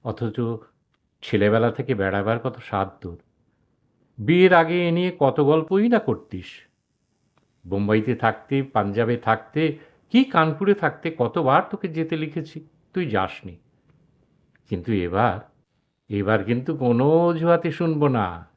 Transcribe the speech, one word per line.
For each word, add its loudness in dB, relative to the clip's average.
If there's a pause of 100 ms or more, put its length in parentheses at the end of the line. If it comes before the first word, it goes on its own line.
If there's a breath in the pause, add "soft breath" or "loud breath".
অথচ -6 (800)
ছেলেবেলা 2
থেকে -4
বেড়াবার 0
কত -8
স্বাদ -4 (120)
তোর। -14 (1000)
বিয়ের 4
আগে 4
এ 0
নিয়ে -2
কত 2
গল্পই 2
না 2
করতিস। -6 (1200)
বোম্বাইতে 0
থাকতে, -2
পাঞ্জাবে -2
থাকতে, -2 (320 loud breath)
কি 4
কানপুরে 0
থাকতে -4
কতবার 2 (100)
তোকে -8
যেতে -6
লিখেছি, -10 (260)
তুই -4
যাসনি। -4 (1120)
কিন্তু -6
এবার, 0 (720)
এবার 0
কিন্তু -2
কোনো 2
অজুহাতে 2
শুনব 0
না। -2 (120)